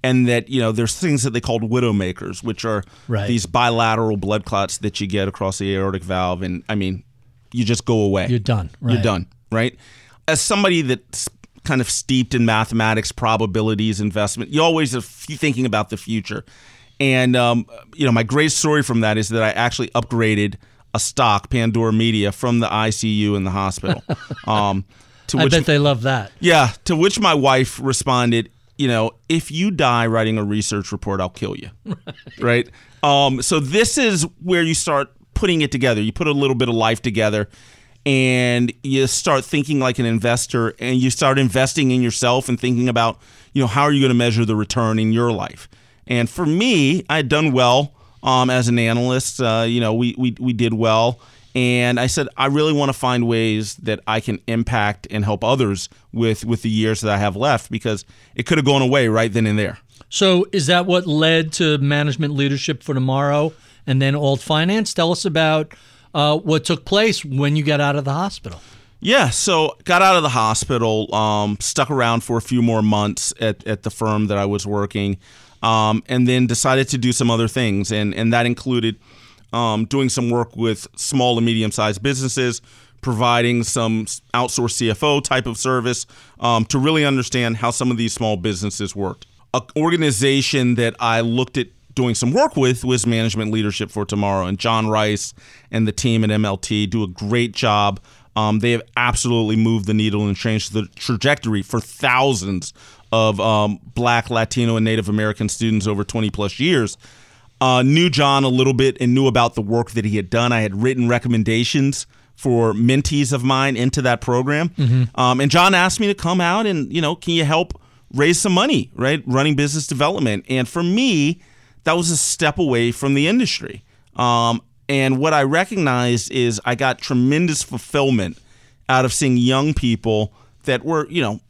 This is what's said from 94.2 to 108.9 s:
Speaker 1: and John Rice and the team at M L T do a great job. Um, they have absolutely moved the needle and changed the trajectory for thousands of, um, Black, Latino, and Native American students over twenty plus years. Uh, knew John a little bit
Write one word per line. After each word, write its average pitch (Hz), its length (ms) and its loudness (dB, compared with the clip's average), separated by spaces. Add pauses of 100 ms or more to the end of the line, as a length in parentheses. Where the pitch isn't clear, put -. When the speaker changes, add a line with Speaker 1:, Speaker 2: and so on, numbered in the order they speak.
Speaker 1:
and 92 120 -4
John 113 300 0
Rice 107 440 0 (380)
and 110 160 0
the 107 60 -2
team 113 320 0
at 107 80 0
M 107 120 0
L 98 120 -2
T 104 300 -2
do 107 180 -2
a 92 40 -6
great 107 440 -2
job. 104 480 0 (340)
Um, 107 240 0
they 120 140 2
have 117 100 0 (140)
absolutely 120 580 0
moved 110 320 2
the 107 80 0
needle 104 320 0
and 98 100 -2
changed 110 360 -4
the 104 140 -4 (100)
trajectory 117 640 -2
for - 180 -4
thousands 120 920 -2 (400)
of, 110 280 2
um, 104 380 0 (160)
Black, 120 340 0
Latino, 117 460 0
and 110 100 2
Native 110 240 0
American 107 400 -2
students 107 380 -2
over 104 160 -2
twenty 107 280 -4
plus 101 280 -6
years. 135 380 0 (640)
Uh, 127 220 4
knew 160 280 4
John 139 320 2
a 135 60 2
little 131 260 2
bit 131 260 2